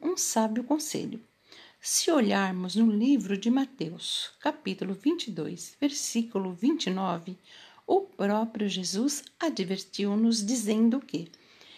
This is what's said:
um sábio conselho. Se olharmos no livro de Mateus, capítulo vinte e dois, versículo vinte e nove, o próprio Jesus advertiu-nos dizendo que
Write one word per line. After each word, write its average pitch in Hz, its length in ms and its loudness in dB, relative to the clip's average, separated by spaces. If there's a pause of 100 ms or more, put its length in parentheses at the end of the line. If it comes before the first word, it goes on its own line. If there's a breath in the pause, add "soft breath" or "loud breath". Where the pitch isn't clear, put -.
um 349 140 0
sábio 220 480 0
conselho. - 560 -4 (600 soft breath)
Se - 280 0
olharmos 196 640 2
no 226 140 6
livro 208 480 2
de 208 120 0
Mateus, 202 800 -2 (100)
capítulo 190 540 -4
vinte 311 340 0
e 226 40 -8
dois, 165 500 -8
versículo 226 720 -2
vinte 254 320 2
e 190 60 0
nove, 185 460 -4 (500 loud breath)
o 381 140 4
próprio 208 640 -2
Jesus 190 560 -2 (160)
advertiu-nos 208 1080 0
dizendo 226 540 2
que 165 320 -8 (460 soft breath)